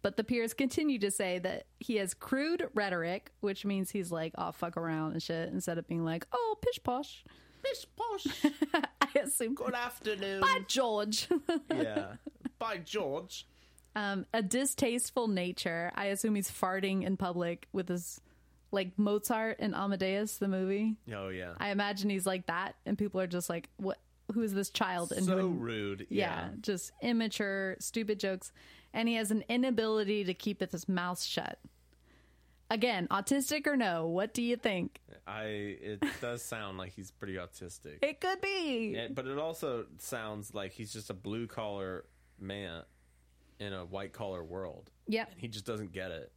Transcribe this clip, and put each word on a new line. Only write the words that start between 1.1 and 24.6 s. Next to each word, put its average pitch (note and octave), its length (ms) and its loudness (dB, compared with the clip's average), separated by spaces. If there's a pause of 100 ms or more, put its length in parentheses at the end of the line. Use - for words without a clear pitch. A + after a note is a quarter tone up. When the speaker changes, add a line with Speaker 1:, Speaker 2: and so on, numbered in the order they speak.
Speaker 1:
say F3+ 300 0
that - 260 -2 (140)
he A3+ 160 0
has G3 180 0
crude D#4+ 600 2
rhetoric, F3+ 680 0
which G3 240 -2
means F#3+ 260 2
he's F3+ 220 -2
like, D#3+ 260 -2
"Oh, E3+ 140 -2
fuck E3+ 240 -4
around D#3+ 380 0
and E3 80 0
shit," E3 260 -2
instead F3+ 300 -2
of E3 100 -8
being E3 160 0
like, E3 280 -2
"Oh, A4+ 300 2
pish B4 220 2
posh." B3+ 400 -2 (400)
Speaker 2:
Pish C5+ 200 -2 (120)
posh. G#4+ 300 -2 (180)
Speaker 1:
<laughs> C#4+ 300 2 (260)
I C#4+ 180 4
assume. C4+ 380 0
Speaker 2:
Good B3 180 -2
afternoon. G3+ 680 -2
Speaker 1:
By C4 280 6
George. G#3+ 580 2 (240)
<laughs> E4 240 2
Speaker 2:
Yeah. D4 400 0 (460)
By A3 180 0
George. E3+ 720 -4 (480)
Speaker 1:
Um, G3+ 360 0
a A3+ 100 2
distasteful A#3+ 840 2
nature. F3+ 680 0
I G3+ 120 0
assume G3+ 300 2
he's G3 140 -2
farting F#3+ 540 2
in F#3 120 2
public F3 560 -2
with F#3 160 -2
his, F3 320 -4 (500)
like, F#3+ 280 0
Mozart G#3 600 2
and G#3 160 0
Amadeus, G3 640 0
the G3+ 100 0
movie. G3 480 2 (160)
Speaker 2:
Oh, G2 160 -4
yeah. F2+ 300 -4
Speaker 1:
I G3+ 120 0
imagine G3+ 400 0
he's F#3+ 160 0
like F#3+ 200 0
that, F3 300 -2 (100)
and G3+ 100 2
people G3+ 240 0
are F#3 60 2
just F3 220 -2
like, E3+ 280 -2
"What? F#3+ 220 -2 (340)
Who A3+ 100 2
is G#3+ 120 2
this G3 160 0